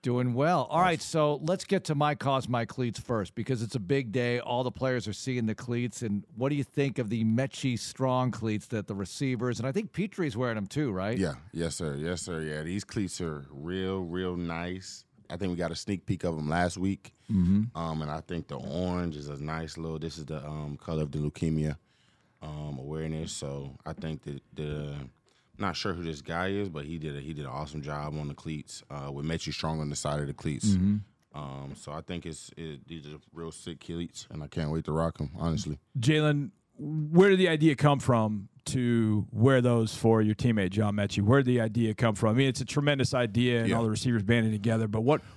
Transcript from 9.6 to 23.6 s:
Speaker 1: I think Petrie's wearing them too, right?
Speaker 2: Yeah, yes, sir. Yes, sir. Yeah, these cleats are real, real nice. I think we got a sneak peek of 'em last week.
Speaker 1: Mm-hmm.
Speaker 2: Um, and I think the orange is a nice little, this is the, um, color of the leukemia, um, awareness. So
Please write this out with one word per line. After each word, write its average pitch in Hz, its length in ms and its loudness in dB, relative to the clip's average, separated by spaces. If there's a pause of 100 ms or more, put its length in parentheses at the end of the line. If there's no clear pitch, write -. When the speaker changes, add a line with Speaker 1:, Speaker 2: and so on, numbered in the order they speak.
Speaker 1:
I 135 40 -2
think - 220 -6
Petrie's 165 420 -4
wearing 120 200 -2
them 101 120 -4
too, 143 240 -2
right? 95 260 -2
Speaker 2:
Yeah, 87 180 0 (180)
yes, 80 220 -2
sir. 76 200 -4
Yes, 80 260 -4
sir. 82 200 -6
Yeah, 78 220 -6
these 92 200 -4
cleats - 380 -6
are 76 280 -6
real, 92 520 -4
real 90 340 -4
nice. 87 720 -6 (240)
I 87 80 -8
think 92 140 -2
we 87 60 -2
got 85 140 -2
a 82 40 -6
sneak 92 300 -4
peek 92 200 -2
of 82 120 0
'em 76 120 -2
last 87 280 2
week. 95 360 -2 (180)
Speaker 1:
Mm-hmm. 101 440 4
Speaker 2:
Um, 80 280 -4
and 76 80 -4
I 78 100 -4
think 85 280 -8
the 69 80 -8
orange 85 580 -2
is 71 140 -8
a 69 120 -8
nice 80 360 -6
little, 82 200 -6
this 78 220 -8
is 76 60 -10
the, 76 200 -8
um, 76 320 -8
color 80 240 -4
of 73 100 -2
the 73 60 -4
leukemia, 76 600 0 (680)
um, 76 340 -8
awareness. 78 540 -6
So 69 400 -8 (160)